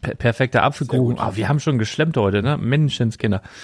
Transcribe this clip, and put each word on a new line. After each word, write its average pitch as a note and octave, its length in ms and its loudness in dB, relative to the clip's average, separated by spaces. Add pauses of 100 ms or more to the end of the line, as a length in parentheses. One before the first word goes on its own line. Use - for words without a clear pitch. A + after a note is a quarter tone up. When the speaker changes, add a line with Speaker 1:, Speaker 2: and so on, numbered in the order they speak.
Speaker 1:
Per-, - 140 -4
perfekter B2 480 0
Apfelkuchen. B2+ 540 0
Speaker 2:
Sehr - 0 -
gut. - 160 -4
Speaker 1:
Ah, - 20 -8
wir G2+ 140 -4
haben D3 100 2
schon C#3 200 0
geschlemmt D3+ 380 0
heute, G2+ 280 2
ne? C#3+ 140 0
Menschenskinder. A#2 840 0 (220)